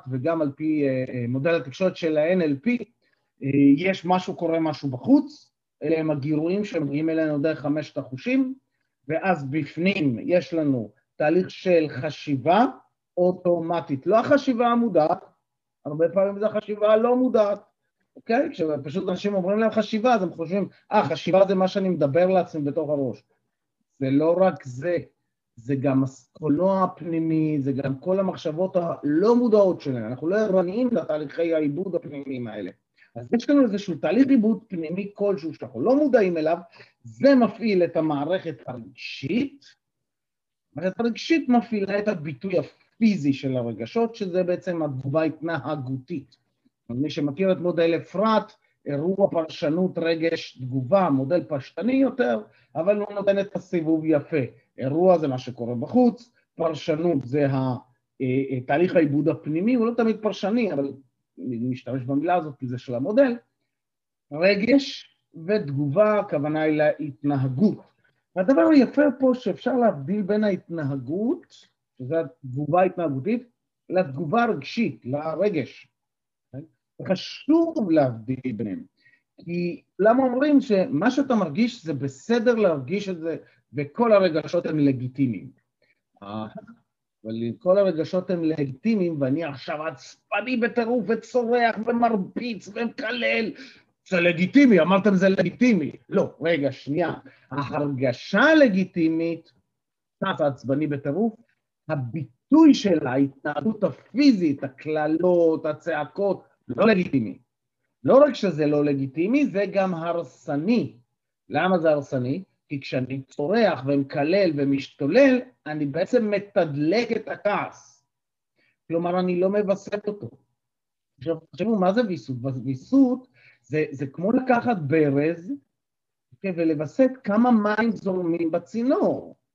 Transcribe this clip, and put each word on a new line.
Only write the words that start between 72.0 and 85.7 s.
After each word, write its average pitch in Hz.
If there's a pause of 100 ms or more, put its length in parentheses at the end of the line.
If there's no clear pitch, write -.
התגובה 143
ההתנהגותית, 175 (400)
לתגובה 160
הרגשית, 202
לרגש. 156 (1080)
זה 147
חשוב 294
להבדיל 127
ביניהם. 101 (540)
כי 175 (160)
למה 226
אומרים 262
שמה 185
שאתה 269
מרגיש 202
זה 156
בסדר 220
להרגיש 185
את 180
זה, 160 (360)
וכל 147
הרגשות 175
הם 160
לגיטימיים. 123 (720)